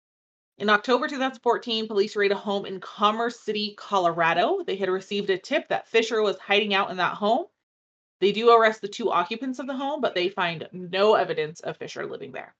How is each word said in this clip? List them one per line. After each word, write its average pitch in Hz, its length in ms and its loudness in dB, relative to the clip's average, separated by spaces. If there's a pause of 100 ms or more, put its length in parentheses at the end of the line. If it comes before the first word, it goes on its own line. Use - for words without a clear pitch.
(600)
In 208 100 -2
October 247 380 2
two 294 100 -6
thousand 262 240 -4
fourteen, 220 460 0
police 214 280 0
raid 202 160 2
a 202 40 2
home 202 300 -4
in 185 140 -10
Commerce 226 600 0
City, 208 380 -4
Colorado. 175 880 2
They 190 100 -4
had 190 140 -2
received 190 420 -4
a 185 60 2
tip 302 320 -4
that - 180 -4
Fisher 220 340 0
was 190 160 0
hiding 208 380 2
out 196 160 0
in 185 60 -8
that 175 180 0
home. 226 300 0 (760)
They 202 100 4
do 226 200 4
arrest 220 300 6
the 202 60 -8
two 226 240 -2
occupants 226 480 -2
of 262 80 -8
the 277 80 -6
home, 277 240 -4
but - 160 -2
they 175 140 0
find 170 420 -4
no 185 440 2
evidence 160 440 -2
of - 160 -10
Fisher - 300 -10
living - 260 -10
there. - 280 -14